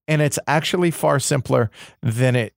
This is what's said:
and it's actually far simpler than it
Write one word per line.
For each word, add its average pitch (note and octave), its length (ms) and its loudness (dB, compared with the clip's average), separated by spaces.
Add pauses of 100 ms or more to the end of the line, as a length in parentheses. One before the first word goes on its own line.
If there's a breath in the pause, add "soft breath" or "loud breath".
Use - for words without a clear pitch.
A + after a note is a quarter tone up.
and D3+ 140 2
it's C#3+ 240 0
actually E3+ 440 0
far D3 300 0
simpler B2+ 500 0 (320 loud breath)
than A#2+ 340 0
it A2+ 200 -4